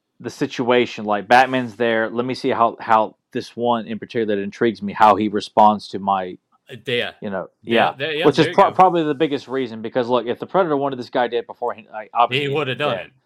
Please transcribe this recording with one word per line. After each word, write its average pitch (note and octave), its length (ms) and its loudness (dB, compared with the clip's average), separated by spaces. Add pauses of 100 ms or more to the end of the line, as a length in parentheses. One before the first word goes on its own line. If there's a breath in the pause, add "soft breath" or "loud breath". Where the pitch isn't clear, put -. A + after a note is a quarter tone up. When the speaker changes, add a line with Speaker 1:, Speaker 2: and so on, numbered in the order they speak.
(200)
Speaker 1:
the A2+ 100 -10
situation. B2 760 0
Like, G#2 240 -2
Batman's B2 480 4
there. A2+ 340 0
Let A#2+ 160 -4
me B2+ 80 -4
see C3 160 -2
how, A2+ 300 2
how A2 360 0 (140)
this - 260 -8
one A#2 300 -2
in A2 140 -8
particular G#2+ 340 -4
that G2 80 -2
intrigues G2+ 400 -2
me, G2 100 -6
how G#2+ 240 6
he G#2+ 120 0
responds G#2 600 2
to G#2 100 -10
my, F#2+ 380 -4 (340)
Speaker 2:
Uh, B2+ 140 -16
yeah. A#2 280 -4 (100)
Speaker 1:
you G#2 80 -8
know, F#2+ 180 -8 (140)
Speaker 2:
Yeah, A#2 120 -4 (180)
Speaker 1:
yeah. - 40 -10
Speaker 2:
there, D3 160 -8
yeah, D3+ 140 0
Speaker 1:
Which C#3+ 120 2
is D#3 60 6
Speaker 2:
there D#3+ 60 0
you F3 40 -10
Speaker 1:
pro-, F#3 140 6
Speaker 2:
go. C#3+ 60 -6
Speaker 1:
probably F3 300 4
the D3+ 100 0
biggest C#3 340 -2
reason, A#2+ 320 -6
because, A#2 300 -2
look, A#2+ 160 2
if A#2 120 -4
the A#2 80 -10
Predator F3 300 0
wanted C#3 220 -4
this A#2 100 -10
guy B2+ 200 0
dead A#2 180 -4
before, A2+ 260 -8
he, A2+ 160 -16
I, G#2+ 240 -16
obviously A#2+ 320 0
Speaker 2:
He C#3 60 -4
Speaker 1:
he'd C#3 40 -4
Speaker 2:
would D3 140 -2
have B2 80 -4
Speaker 1:
be D3 80 -4
Speaker 2:
done B2+ 140 -2
Speaker 1:
dead. D#2+ 80 -12
Speaker 2:
it. - 60 -20 (140)